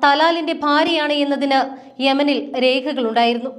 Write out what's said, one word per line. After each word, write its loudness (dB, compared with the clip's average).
തലാലിന്റെ 2
ഭാര്യയാണ് 0
എന്നതിന് 0
യമനിൽ 2
രേഖകളുണ്ടായിരുന്നു. 0